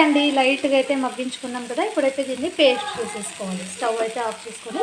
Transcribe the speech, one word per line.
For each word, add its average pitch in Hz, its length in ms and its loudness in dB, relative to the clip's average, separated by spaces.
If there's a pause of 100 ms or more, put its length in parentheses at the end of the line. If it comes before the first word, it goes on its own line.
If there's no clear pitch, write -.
అండి, 294 180 4 (160)
లైట్గా 269 400 4
అయితే 262 160 2 (100)
మగ్గించుకున్నాం 247 640 -6
కదా. 320 180 -2
ఇప్పుడైతే 269 400 0
దీన్ని 262 300 -4
పేస్ట్ 269 400 4
చేసేసుకోవాలి. 196 760 -6
స్టవ్ 226 320 -2
అయితే 226 240 -4
ఆఫ్ - 160 -8
చేసుకొని 233 380 -8